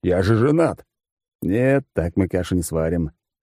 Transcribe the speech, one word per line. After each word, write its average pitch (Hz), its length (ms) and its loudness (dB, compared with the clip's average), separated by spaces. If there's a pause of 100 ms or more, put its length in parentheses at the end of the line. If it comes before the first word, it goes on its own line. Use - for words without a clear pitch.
Я 90 200 0
же 101 140 2
женат! 147 500 0 (560)
Нет, 131 520 0
так 82 220 -4
мы 95 120 2
кашу 90 280 -2
не 87 80 0
сварим. 82 480 -2 (320)